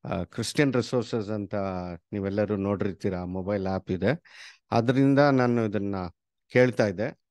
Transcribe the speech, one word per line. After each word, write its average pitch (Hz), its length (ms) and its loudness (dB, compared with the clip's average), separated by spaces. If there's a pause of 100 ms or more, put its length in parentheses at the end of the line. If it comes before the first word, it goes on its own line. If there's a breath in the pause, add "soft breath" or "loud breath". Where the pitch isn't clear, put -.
ಆ, 92 180 -6
ಕ್ರಿಶ್ಚಿಯನ್ 123 520 0
ರಿಸೋರ್ಸಸ್ 113 560 -2
ಅಂತ 104 240 -6 (580)
ನೀವೆಲ್ಲರೂ 101 440 0
ನೋಡಿರ್ತೀರ, 98 640 -2
ಮೊಬೈಲ್ 92 480 -4
ಆ್ಯಪ್ 95 240 -4
ಇದೆ. 95 320 0 (480 loud breath)
ಅದರಿಂದ 131 480 4
ನಾನು 127 460 4
ಇದನ್ನ 101 300 -2 (540)
ಕೇಳ್ತಾ 123 380 4
ಇದ್ದೆ 104 340 -4 (100)